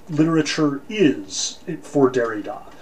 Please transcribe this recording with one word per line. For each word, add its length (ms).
literature 800
is 680
for 300
Derrida. 500